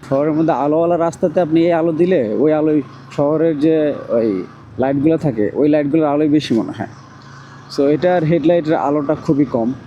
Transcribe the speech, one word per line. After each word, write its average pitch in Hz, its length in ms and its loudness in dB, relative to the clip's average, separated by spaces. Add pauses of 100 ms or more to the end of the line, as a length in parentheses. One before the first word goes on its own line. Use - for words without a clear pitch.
শহরের 143 240 0
মধ্যে 160 200 0
আলোওয়ালা 156 460 0
রাস্তাতে 165 420 -2
আপনি 160 200 2
এই 170 120 2
আলো 165 200 0
দিলে, 151 460 0
ওই 151 140 2
আলোয় 151 300 0 (340)
শহরের 151 420 0
যে 151 360 0 (140)
ওই 110 340 0 (360)
লাইটগুলো 139 380 0
থাকে, 120 380 -2
ওই 143 140 2
লাইটগুলোর 147 380 2
আলোয় 147 220 0
বেশি 143 260 0
মনে 107 240 -2
হয়। 92 80 -8 (920)
So, 143 60 0
এটার 160 420 2
হেডলাইটের 160 500 2
আলোটা 143 400 -2
খুবই 147 300 0
কম 123 280 -2 (140)